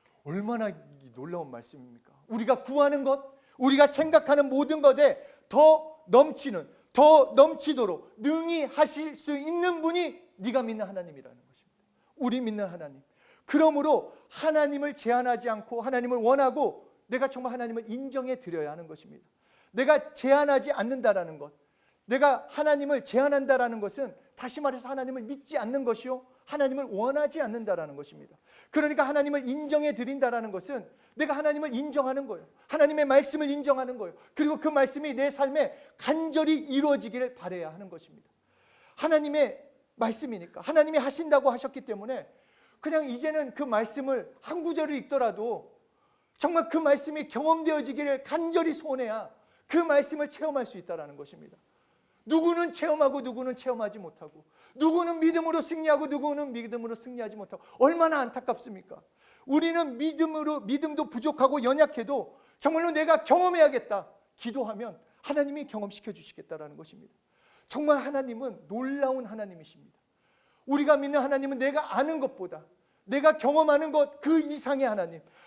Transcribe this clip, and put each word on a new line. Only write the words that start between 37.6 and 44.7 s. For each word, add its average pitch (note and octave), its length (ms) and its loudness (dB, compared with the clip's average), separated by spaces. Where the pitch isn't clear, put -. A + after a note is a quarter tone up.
하는 F#3+ 160 -18
것입니다. - 400 -20
하나님의 D4 760 0
말씀이니까, A3+ 680 -6
하나님이 D#4 360 2
하신다고 C#4 540 2
하셨기 B3+ 300 -8
때문에 G#3+ 460 -10
그냥 D#4 300 -2
이제는 C#4+ 440 -4
그 C#4+ 100 -6
말씀을 A#3+ 800 -4
한 E4 220 -8
구절을 D#4 320 -2